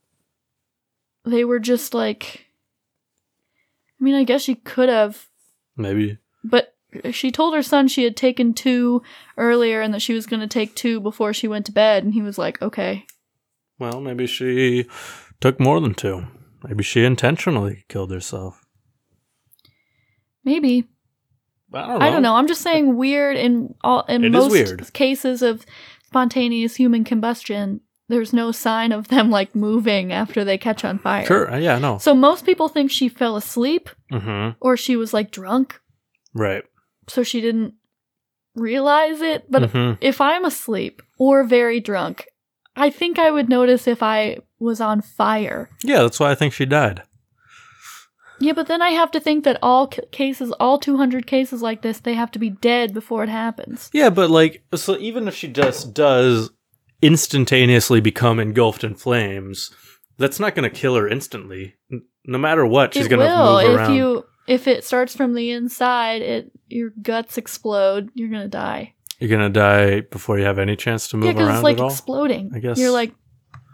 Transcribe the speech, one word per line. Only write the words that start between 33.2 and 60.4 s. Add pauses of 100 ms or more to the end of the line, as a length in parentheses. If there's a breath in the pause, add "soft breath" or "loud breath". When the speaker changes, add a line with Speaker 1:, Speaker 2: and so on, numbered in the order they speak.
Speaker 1:
asleep (200)
Speaker 2:
Mm-hmm.
Speaker 1:
or
she
was,
like,
drunk. (540)
Speaker 2:
Right. (460)
Speaker 1:
So
she
didn't (840)
realize
it.
But
Speaker 2:
Mm-hmm.
Speaker 1:
if
I'm
asleep (160)
or
very
drunk, (500)
I
think
I
would
notice
if
I (200)
was
on
fire. (160)
Speaker 2:
Yeah,
that's
why
I
think
she
died. (1400 loud breath)
Speaker 1:
Yeah,
but
then
I
have
to
think
that
all
c-, (120)
cases,
all
two
hundred
cases
like
this,
they
have
to
be
dead
before
it
happens.
Speaker 2:
Yeah,
but,
like, (140)
so
even
if
she
just
does (520)
instantaneously
become
engulfed
in
flames, (460 soft breath)
that's
not